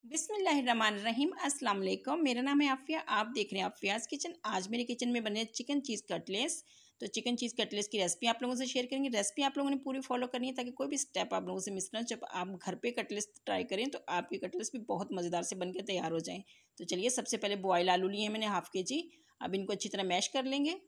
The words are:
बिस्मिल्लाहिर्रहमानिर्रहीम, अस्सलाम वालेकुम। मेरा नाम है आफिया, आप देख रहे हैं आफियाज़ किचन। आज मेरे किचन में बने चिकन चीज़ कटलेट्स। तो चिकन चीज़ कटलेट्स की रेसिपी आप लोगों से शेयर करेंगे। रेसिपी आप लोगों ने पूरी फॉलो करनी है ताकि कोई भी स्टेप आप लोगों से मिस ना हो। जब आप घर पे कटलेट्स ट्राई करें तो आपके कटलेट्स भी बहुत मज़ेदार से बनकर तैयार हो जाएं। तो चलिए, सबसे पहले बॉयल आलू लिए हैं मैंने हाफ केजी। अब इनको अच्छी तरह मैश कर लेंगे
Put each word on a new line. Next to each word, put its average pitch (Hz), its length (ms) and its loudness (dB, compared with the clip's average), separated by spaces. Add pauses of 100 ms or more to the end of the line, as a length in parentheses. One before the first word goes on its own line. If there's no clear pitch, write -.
(120)
बिस्मिल्लाहिर्रहमानिर्रहीम, 254 1160 4 (100)
अस्सलाम 220 380 2
वालेकुम। 196 420 0
मेरा 247 220 4
नाम 285 180 6
है 294 100 6
आफिया, 269 280 0 (120)
आप 214 180 4
देख 214 240 -2
रहे 190 80 0
हैं 185 60 2
आफियाज़ 202 420 -2
किचन। 330 240 -6 (140)
आज 190 240 0
मेरे 240 140 0
किचन 240 260 -2
में 240 140 2
बने 214 260 0
चिकन 285 320 0
चीज़ 214 260 -4
कटलेट्स। 190 480 -2 (440)
तो 226 80 -6
चिकन 233 280 -2
चीज़ 233 200 -4
कटलेट्स 208 320 0
की 214 100 -2
रेसिपी 180 280 2
आप 233 160 2
लोगों 247 140 0
से 254 100 -2
शेयर 254 200 0
करेंगे। 269 240 0
रेसिपी 226 320 0
आप 277 160 2
लोगों 277 120 2
ने 277 140 2
पूरी 269 180 -2
फॉलो 247 260 0
करनी 247 180 -2
है 262 80 -4
ताकि 247 180 -4
कोई 277 160 -4
भी 285 100 0
स्टेप - 360 0
आप 190 120 0
लोगों 185 140 -2
से 202 100 -4
मिस 190 200 -4
ना 220 100 -4
हो। 233 60 -2
जब 226 260 -6
आप 185 160 -2 (100)
घर 185 180 -4
पे 240 160 -2
कटलेट्स 208 500 -4
ट्राई 185 240 0
करें 214 240 0
तो - 200 -8
आपके 175 280 -2
कटलेट्स - 340 -4
भी 254 60 -8 (100)
बहुत 196 260 -2
मज़ेदार 175 300 0
से 190 120 -6
बनकर 185 300 -4
तैयार 165 260 0
हो 165 100 0
जाएं। 175 200 -8 (360)
तो 175 80 -10
चलिए, 196 260 0
सबसे - 260 -2
पहले 202 240 0
बॉयल 185 280 4
आलू 185 200 4
लिए 202 120 -2
हैं 208 80 0
मैंने 214 180 -2
हाफ 180 220 0
केजी। 196 300 -2 (400)
अब 180 140 -2
इनको 196 180 0
अच्छी - 160 -2
तरह 196 180 -2
मैश 180 240 2
कर 262 160 0
लेंगे 285 300 2 (120)